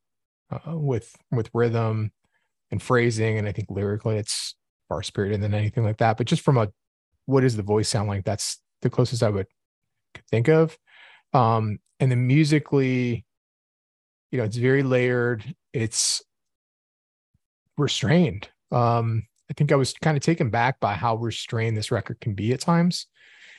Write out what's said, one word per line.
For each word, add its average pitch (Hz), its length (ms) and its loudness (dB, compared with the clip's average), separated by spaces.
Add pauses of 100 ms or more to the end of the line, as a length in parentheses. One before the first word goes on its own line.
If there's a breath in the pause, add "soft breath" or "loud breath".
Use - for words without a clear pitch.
(520)
uh, 151 260 -10
with, 139 360 -4 (180)
with 113 220 -2
rhythm 113 580 0 (600)
and 101 100 -4
phrasing. 110 560 0
And 107 100 -2
I 101 40 -4
think 98 180 -8
lyrically 101 480 -2
it's - 380 -8 (320)
far 78 160 -4
spirited 101 380 -2
than 104 120 -2
anything 107 300 -2
like 107 140 -2
that. 113 200 2
But 120 100 -2
just 165 140 0
from 139 160 4
a, 104 140 2 (540)
what 135 160 2
does 127 160 2
the 107 60 -4
voice 104 260 0
sound 104 180 -2
like? 98 160 -4
That's - 380 -6 (200)
the 131 80 0
closest 123 340 0
I 110 60 4
would 101 180 -2 (680)
could - 140 -20
think 120 200 0
of. 160 300 4 (560 loud breath)
Um, 113 460 2 (200)
and 135 100 2
then 123 160 2
musically, 135 1000 2 (1040)
you 131 60 -4
know, 120 80 -2
it's 107 120 -6
very 131 260 2
layered. 123 600 0 (300)
It's - 500 -2 (1500)
restrained. 135 720 0 (220)
Um, 117 560 0 (220)
I 151 40 -10
think 147 180 0
I 151 40 6
was 135 260 2
kind 156 160 2
of 135 60 -2
taken 165 260 0
back 117 300 0
by 104 140 0
how 113 240 -2
restrained 113 580 -4
this 107 160 -6
record 117 300 -4
can 110 120 -4
be 104 200 -2
at 123 80 -4
times. 170 440 0 (540 loud breath)